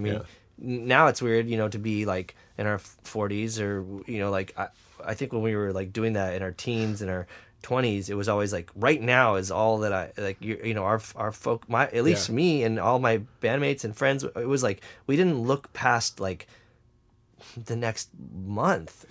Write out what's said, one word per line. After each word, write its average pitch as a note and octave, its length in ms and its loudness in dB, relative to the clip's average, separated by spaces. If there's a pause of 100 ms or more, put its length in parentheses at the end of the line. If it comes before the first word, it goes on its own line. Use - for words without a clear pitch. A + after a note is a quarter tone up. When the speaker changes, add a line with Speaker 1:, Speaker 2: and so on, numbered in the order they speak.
Speaker 1:
mean, G#2 120 -2
Speaker 2:
Yeah. - 40 -2 (440)
Speaker 1:
n-, B2 260 -6
now C#3+ 200 8
it's A#2+ 140 0
weird, A#2 260 2
you A#2 100 -2
know, G#2+ 100 2
to G#2 100 -6
be, G#2 280 0
like, F#2 280 -2 (240)
in G#2+ 80 0
our G#2 120 0
forties G#2+ 840 -4
or, G2+ 240 -2 (220)
you A2+ 120 -6
know, G2+ 120 0
like, G2 280 -2
I, F#2+ 100 -4 (360)
I G#2+ 100 -4
think C3+ 180 -6
when A2+ 100 -2
we A2 120 2
were, G#2 180 0
like, F#2+ 200 -4
doing A2+ 220 0
that F#2+ 200 0
in F#2+ 80 -4
our F#2 100 -6
teens A2 500 -4
and F#2 80 -4
our F2+ 160 -4 (360)
twenties, A2 460 0
it G2+ 60 -4
was G2+ 120 -2
always, G#2 280 2
like, F2 200 -6
right B2 280 2
now B2 320 6
is F#2 160 -2
all G#2+ 300 4
that G#2 120 0
I, F#2 240 -2
like, G2 240 -4
you, G#2+ 240 -4
you A2+ 80 -2
know, G#2 120 -2
our, A2 180 2 (140)
our A2 160 -4
folk, - 360 -4
my, A#2 200 2
at A#2 160 0
least E3 260 2
Speaker 2:
Yeah. A2+ 40 -2
Speaker 1:
me D3+ 280 4
and A2 180 2
all A#2+ 180 4
my A#2 220 4 (220)
bandmates C#3 420 0
and G#2+ 100 -6
friends, C3+ 300 2
it A#2+ 240 -4
was, C3+ 140 2
like, G2+ 180 0 (260)
we C3+ 100 2
didn't E3+ 260 4
look C3+ 320 0
past, B2 440 0
like, F#2+ 280 -6 (1200)
the A#2 100 -4
next A#2 320 -4 (260)
month, G2+ 760 -2